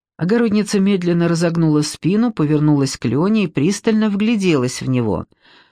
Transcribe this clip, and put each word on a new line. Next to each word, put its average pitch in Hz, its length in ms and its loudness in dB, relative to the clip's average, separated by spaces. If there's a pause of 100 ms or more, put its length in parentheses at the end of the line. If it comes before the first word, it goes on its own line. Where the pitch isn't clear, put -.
(180)
Огородница 208 640 0
медленно 175 500 0
разогнула 165 520 0
спину, 214 500 -2
повернулась 147 680 0
к - 80 -10
Лене 185 400 0
и - 20 -8
пристально 208 600 0
вгляделась 190 720 0
в 127 80 -6
него. 110 360 -2 (460)